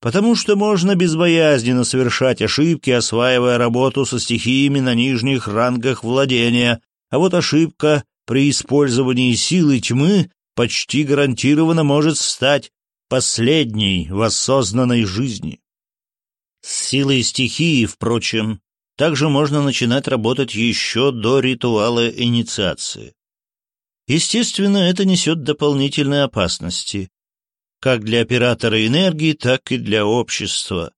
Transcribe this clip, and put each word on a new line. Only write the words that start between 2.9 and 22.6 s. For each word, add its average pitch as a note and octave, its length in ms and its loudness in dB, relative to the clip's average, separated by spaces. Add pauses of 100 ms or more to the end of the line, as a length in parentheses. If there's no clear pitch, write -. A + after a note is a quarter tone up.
осваивая B2 680 2
работу B2 480 0
со B2+ 120 -4
стихиями C3+ 640 0
на B2+ 140 0
нижних B2 540 0
рангах A#2+ 560 -2
владения, A#2+ 760 0 (300)
а C3 80 0
вот F3+ 160 2
ошибка D3+ 680 0 (220)
при C#3 240 2
использовании B2+ 840 2
силы D3 460 2
тьмы D#3 500 2 (240)
почти C3 500 -2
гарантированно C#3+ 800 2
может D3 340 2
стать - 520 -2 (380)
последней A2+ 1000 0
в G2 120 -2
осознанной A#2+ 840 0
жизни. G2+ 560 -6 (1000)
С - 280 -8
силой C3+ 340 0
стихии, C3 640 0
впрочем, A2 760 -4 (360)
также D3+ 320 0
можно D3 340 0
начинать C3 460 0
работать B2 460 -2
ещё A#2 580 0
до A#2+ 280 0
ритуала A#2 680 0
инициации. G#2+ 1080 -4 (920)